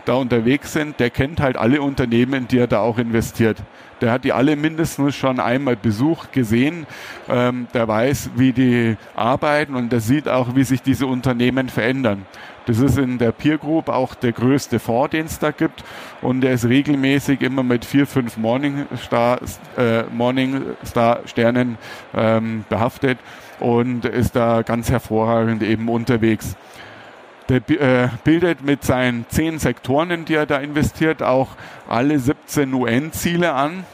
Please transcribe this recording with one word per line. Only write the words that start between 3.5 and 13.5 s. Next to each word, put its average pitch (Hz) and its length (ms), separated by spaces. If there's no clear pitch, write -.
Der 117 120
hat 127 120
die 131 80
alle 143 240
mindestens 147 600
schon 127 240
einmal 123 360
besucht, 120 560
gesehen. 131 540
Ähm, 123 440
der 117 160
weiß, 120 480
wie 131 160
die 120 440
arbeiten 147 600
und 120 160
der 120 100
sieht 131 280
auch, 123 260
wie 135 100
sich 127 180
diese 131 240
Unternehmen 127 600
verändern. 117 580
Das 113 120
ist 135 200
in 127 200
der 113 140
Peer 151 260